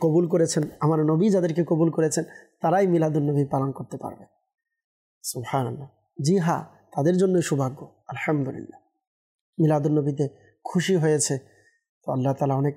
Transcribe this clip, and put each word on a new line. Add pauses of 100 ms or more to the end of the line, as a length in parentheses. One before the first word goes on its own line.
কবুল
করেছেন, (180)
আমার
নবী
যাদেরকে
কবুল
করেছেন, (360)
তারাই
মিলাদুন
নবী
পালন
করতে
পারবে। (1000)
সুবহানাল্লাহ। (360)
জি
হ্যাঁ, (320)
তাদের
জন্যই
সৌভাগ্য। (240)
আলহামদুলিল্লাহ, (800)
মিলাদুন
নবীতে (360)
খুশি
হয়েছে, (680)
তো
আল্লাহ
তাআলা
অনেক